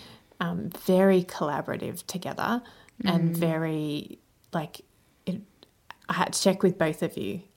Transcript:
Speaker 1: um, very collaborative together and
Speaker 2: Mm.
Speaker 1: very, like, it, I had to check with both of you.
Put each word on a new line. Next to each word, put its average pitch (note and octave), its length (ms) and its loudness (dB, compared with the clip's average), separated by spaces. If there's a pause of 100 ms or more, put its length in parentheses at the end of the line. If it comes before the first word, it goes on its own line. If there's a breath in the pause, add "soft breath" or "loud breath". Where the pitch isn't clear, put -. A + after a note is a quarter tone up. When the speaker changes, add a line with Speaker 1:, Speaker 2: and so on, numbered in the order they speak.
(400 loud breath)
Speaker 1:
um, F3 300 -4 (160)
very F#3+ 360 6
collaborative D#3 840 -4
together A3 560 -4 (420 loud breath)
and E3+ 300 4
Speaker 2:
Mm. - 20 -2
Speaker 1:
very, D#3+ 840 -2 (360)
like, E3 260 -6 (460)
it, F3 160 -6 (640)
I - 60 -2
had - 180 0
to - 80 -2
check F#3+ 220 4
with F#3 160 4
both D#3 240 0
of E3 160 -4
you. G2+ 240 -6 (140)